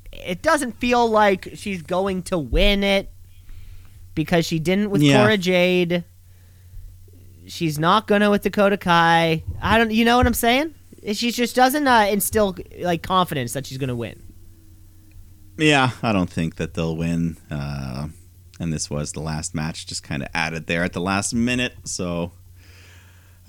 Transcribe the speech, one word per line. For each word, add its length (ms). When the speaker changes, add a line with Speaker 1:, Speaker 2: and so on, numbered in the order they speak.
Speaker 1:
It 300
doesn't 380
feel 280
like 460
she's 300
going 400
to 160
win 440
it 280
because 320
she 100
didn't 320
with 140
Speaker 2:
Yeah. 180
Speaker 1:
Cora 160
Jade. 680
She's 320
not 280
gonna 220
with 140
Dakota 340
Kai. 680
I 160
don't, 140
you 140
know 100
what 120
I'm 60
saying? 400
She 180
just 240
doesn't, 300
uh, 240
instill, 460
like, 240
confidence 500
that 120
she's 140
gonna 160
win. 260
Speaker 2:
Yeah, 320
I 120
don't 160
think 280
that 180
they'll 200
win. 420
Uh, 580
and 120
this 180
was 220
the 80
last 340
match, 340
just 160
kinda 340
added 300
there 160
at 100
the 80
last 320
minute. 400
So, 480